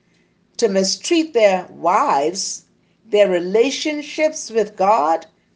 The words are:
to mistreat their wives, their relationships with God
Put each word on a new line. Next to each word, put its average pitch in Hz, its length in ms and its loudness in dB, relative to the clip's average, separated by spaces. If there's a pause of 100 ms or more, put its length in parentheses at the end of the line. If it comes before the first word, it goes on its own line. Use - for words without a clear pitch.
(560)
to 226 120 0
mistreat 196 680 -2
their 190 340 2
wives, 170 960 -2 (460)
their 208 180 4
relationships 269 1200 -2
with 214 260 -4
God 269 500 0 (300)